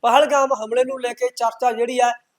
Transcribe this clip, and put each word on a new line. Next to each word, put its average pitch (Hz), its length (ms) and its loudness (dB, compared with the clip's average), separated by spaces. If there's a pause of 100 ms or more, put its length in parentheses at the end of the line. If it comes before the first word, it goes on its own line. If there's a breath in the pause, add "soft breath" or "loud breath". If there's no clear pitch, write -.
ਪਹਿਲਗਾਮ 269 520 4
ਹਮਲੇ 220 300 -2
ਨੂੰ 262 180 -6
ਲੈ 240 120 -6
ਕੇ 247 140 -4
ਚਰਚਾ 240 440 -2
ਜਿਹੜੀ 226 280 -4
ਆ, 240 140 2 (260)